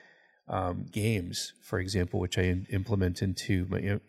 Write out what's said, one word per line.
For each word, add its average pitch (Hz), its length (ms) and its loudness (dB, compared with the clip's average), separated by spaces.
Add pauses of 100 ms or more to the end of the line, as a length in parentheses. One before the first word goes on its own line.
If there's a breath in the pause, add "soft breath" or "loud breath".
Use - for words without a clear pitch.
(480 loud breath)
um, 92 440 -2
games, 101 680 -2
for - 180 -2
example, 95 400 0
which 92 180 0
I 92 60 4
im-, 90 280 2
implement 95 500 0
into 95 480 0
my 95 80 0
i-, 101 320 0